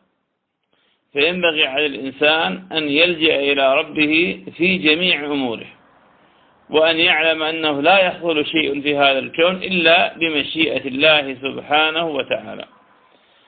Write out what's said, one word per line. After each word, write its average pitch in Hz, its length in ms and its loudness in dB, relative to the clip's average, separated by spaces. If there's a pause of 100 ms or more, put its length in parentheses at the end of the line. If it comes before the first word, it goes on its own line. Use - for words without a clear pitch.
(1120)
فينبغي 156 520 0
على 139 200 0
الإنسان 151 840 -2
أن 156 180 -2
يلجأ 156 500 2
إلى 139 380 2
ربه 156 680 0 (140)
في 185 200 0
جميع 156 480 0
أموره، 127 420 -4 (1000)
وأن 160 300 4
يعلم 160 440 2
أنه 156 380 -2
لا 180 180 6
يحصل 165 460 0
شيء 143 360 -2
في 143 160 -2
هذا 139 220 2
الكون 165 360 0
إلا 180 640 0
بمشيئة 151 680 -2
الله 139 540 0
سبحانه 156 680 -2
وتعالى. 110 580 -6 (840)